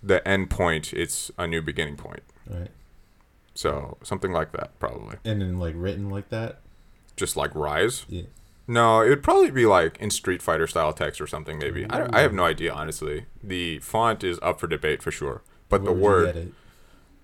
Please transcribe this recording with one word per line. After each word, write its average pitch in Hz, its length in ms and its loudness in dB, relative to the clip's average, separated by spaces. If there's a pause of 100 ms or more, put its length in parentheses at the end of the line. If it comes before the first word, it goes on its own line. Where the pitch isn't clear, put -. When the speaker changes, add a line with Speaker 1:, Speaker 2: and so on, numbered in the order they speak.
Speaker 1:
the 95 240 2
end 98 220 2
point. 82 440 0
It's - 440 -4
a 90 100 -4
new 82 140 -2
beginning 76 340 -4
point. - 280 -16 (260)
Speaker 2:
Right. 90 220 -10 (800)
Speaker 1:
So 71 500 -4
something 98 280 -4
like 80 200 -2
that, - 280 -10
probably. - 460 -10
Speaker 2:
And 104 160 -2
then, 90 160 -4
like, 82 180 -4
written 98 360 -6
like 98 180 -8
that? 113 300 -8 (560)
Speaker 1:
Just - 200 -4
like 76 200 -4
rise? 78 520 -2
Speaker 2:
Yeah. 90 160 -10 (440)
Speaker 1:
No, 117 340 6
it 113 80 6
would - 140 4
probably 370 260 6
be, 127 160 4
like, 90 340 6
in 104 120 -4
Street 90 320 -2
Fighter 80 240 2
style 78 260 0
text 73 280 -4
or 78 40 -8
something, 78 320 -10
maybe. 71 320 -4
I - 80 -4
don't, - 160 -4
I 113 80 6
have 131 120 4
Speaker 2:
Ooh. - 40 -2
Speaker 1:
no 90 60 4
idea, 80 280 0
honestly. 76 540 -8 (180)
The 87 360 -6
font 113 440 0
is 87 200 -2
up 82 160 0
for 87 80 -6
debate 78 340 -2
for - 80 -6
sure. 71 320 -6 (280)
But 101 120 2
Speaker 2:
Where 98 60 -2
Speaker 1:
the 90 60 4
Speaker 2:
would 90 60 0
you 95 60 2
Speaker 1:
word, 92 200 6 (100)
Speaker 2:
get - 0 -
it? 87 180 -10 (720)